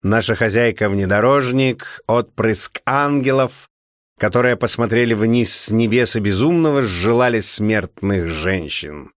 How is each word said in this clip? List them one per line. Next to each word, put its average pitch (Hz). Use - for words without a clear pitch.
Наша 110
хозяйка-внедорожник, 117
отпрыск 110
ангелов, 135
которые 123
посмотрели 117
вниз 113
с -
небес 113
и 113
безумно 147
возжелали 117
смертных 98
женщин. 76